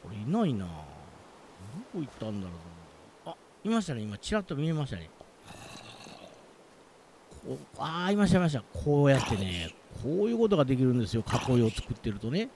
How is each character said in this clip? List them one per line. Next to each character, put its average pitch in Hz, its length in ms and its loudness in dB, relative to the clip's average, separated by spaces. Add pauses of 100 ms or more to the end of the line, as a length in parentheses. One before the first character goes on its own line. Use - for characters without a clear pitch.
こ - 60 -14
れ 104 80 -10
い 104 80 -6
な 208 200 2
い 147 80 2
な。 98 120 -2
ど 87 60 -8 (1200)
こ 208 60 -6
行 160 40 -4
っ 131 40 -8 (120)
た 110 100 -6
ん 104 120 -6
だ 92 60 -8
ろ 87 60 -10
う、 87 40 -14 (680)
ゾ 170 60 -10
ン - 0 -
ビ。 - 0 -
あ、 165 40 -10 (300)
い 202 40 -2
ま 226 120 2
し 180 40 -4
た 143 100 -4
ね、 113 60 -4
今、 107 160 -6
ち - 160 -6
ら 214 60 2
っ 196 40 -6
と 165 120 -6
見 147 120 0
え 165 60 0
ま 151 120 0
し 127 60 -8
た 107 60 -6
ね。 80 120 -12 (2500)
こ 131 60 -6
う、 135 40 -8 (200)
あ 170 320 -2
ー、 202 40 4
い - 40 4
ま 202 100 4
し 175 40 6
た、 185 60 6
い 180 40 6
ま 170 80 4
し 147 40 -4
た。 123 80 -2 (120)
こ 143 320 4
う 143 40 8
や 135 100 8
っ - 100 -4
て 113 80 2
ね、 87 360 -4 (300)
こ 175 220 0
う 226 40 2
い 233 40 0
う 233 40 -2
こ 226 120 4
と 196 80 4
が 147 80 6
で 131 100 2
き 127 80 4
る 127 100 6
ん 123 60 4
で 110 80 0
す - 80 -4
よ、 110 80 0 (260)
囲 131 40 6
い 120 80 8
を 113 80 6
作 - 240 -6
っ - 40 -8
て - 140 -4
る 101 80 -6
と 110 100 -6
ね。 208 260 -2